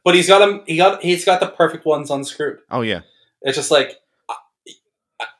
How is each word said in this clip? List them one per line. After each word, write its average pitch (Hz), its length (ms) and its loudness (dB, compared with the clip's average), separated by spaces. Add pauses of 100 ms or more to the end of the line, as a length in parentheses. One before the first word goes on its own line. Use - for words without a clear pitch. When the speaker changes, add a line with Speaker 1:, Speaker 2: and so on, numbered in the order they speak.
Speaker 1:
but 175 120 2
he's 175 140 2
got 196 120 6
'em, 202 260 2
he 160 120 -6
got, 190 240 2
he's 175 240 -2
got 180 140 2
the - 60 0
perfect 160 380 -2
ones 147 260 -2
unscrewed. 139 500 -8 (100)
Speaker 2:
Oh, 123 100 -4
yeah. 107 200 -4 (420)
Speaker 1:
It's 135 140 -4
just 147 140 -6
like, 139 260 0 (340)
I, - 40 -10 (840)
I, 113 60 -8 (140)